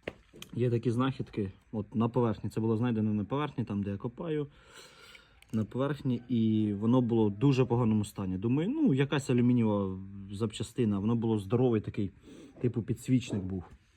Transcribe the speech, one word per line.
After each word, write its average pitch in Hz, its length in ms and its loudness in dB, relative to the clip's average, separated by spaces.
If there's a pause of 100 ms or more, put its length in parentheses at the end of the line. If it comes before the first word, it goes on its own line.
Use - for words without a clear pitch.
(540)
є 120 160 0
такі 117 200 0
знахідки, 117 640 -2 (200)
от 104 220 -6
на 113 140 2
поверхні, 113 420 0
це - 100 -4
було 113 160 2
знайдено 110 380 0
на 104 100 0
поверхні, 139 400 -4
там, 101 180 -2
де 98 80 -4
я 101 60 -4
копаю, 151 500 -6 (1040)
на 110 120 -2
поверхні, 131 640 -4
і 110 440 2
воно 113 280 4
було 113 280 2
в 101 100 -2
дуже 131 260 4
поганому 113 400 2
стані. 92 340 -6
Думаю, 131 300 0
ну, 277 260 2
якась 139 360 0
алюмінієва 110 680 2 (320)
запчастина, 107 680 -2
воно 110 180 0
було 113 220 0
здоровий 113 420 2
такий, 101 320 -4 (480)
типу 120 220 -2
підсвічник 113 600 -2
був. 92 220 -6 (320)